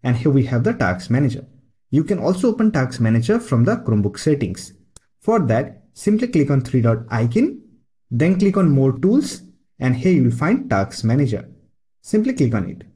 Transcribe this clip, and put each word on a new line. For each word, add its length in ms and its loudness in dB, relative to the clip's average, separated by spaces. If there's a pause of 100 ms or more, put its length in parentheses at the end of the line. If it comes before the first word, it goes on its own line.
And 140 0
here 140 0
we 160 4
have 180 0
the 80 0
Task 360 -4
Manager. 380 -2 (440)
You 120 2
can 160 -2
also 300 0
open 240 0
Task 260 -2
Manager 400 2
from 240 0
the 140 2
Chromebook 420 -2
settings. 540 -2 (480)
For 180 0
that, 440 -2 (100)
simply 340 -2
click 240 0
on 80 2
three 220 -2
dot 280 0
icon, 520 -2 (500)
then 260 2
click 200 2
on 120 4
More 300 2
Tools, 440 0 (380)
and 140 0
here 160 0
you 140 4
will 60 2
find 380 -2
Task 360 -2
Manager. 440 0 (520)
Simply 320 0
click 200 0
on 160 -4
it. 140 -14 (120)